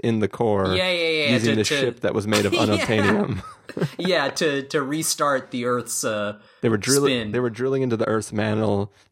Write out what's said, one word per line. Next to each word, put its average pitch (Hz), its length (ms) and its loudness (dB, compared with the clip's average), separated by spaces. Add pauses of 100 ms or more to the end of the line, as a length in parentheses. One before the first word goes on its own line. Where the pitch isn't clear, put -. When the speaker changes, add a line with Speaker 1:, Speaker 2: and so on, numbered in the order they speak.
Speaker 1:
in 113 160 2
the 101 80 2
core 101 400 0
Speaker 2:
Yeah, 185 200 2
yeah, 185 40 0
yeah, 165 160 0 (180)
yeah, 139 60 2
Speaker 1:
using 113 180 2
Speaker 2:
to, 110 60 2
Speaker 1:
the 107 80 2
Speaker 2:
to 151 160 0
Speaker 1:
ship 120 200 -2
that - 140 -2
was 101 140 -2
made 104 180 4
of 95 60 0
Speaker 2:
<laughs> - 20 2
Yeah. - 120 2
Speaker 1:
unobtainium. 104 840 0
<laughs> - 500 -8
Speaker 2:
Yeah, 170 300 0
to, 143 400 -2
to 151 140 0
restart 143 680 -2
the 120 140 -4
Earth's, 123 400 -4
uh, 104 340 -4 (220)
Speaker 1:
They 120 80 2
were 110 80 4
drilling, 139 360 2 (100)
Speaker 2:
spin. 104 100 -6
Speaker 1:
they 120 80 0
were 123 100 0
drilling 131 320 -2
into 120 140 0
the 110 100 -2
Earth's 110 260 -2
mantle 107 600 0 (200)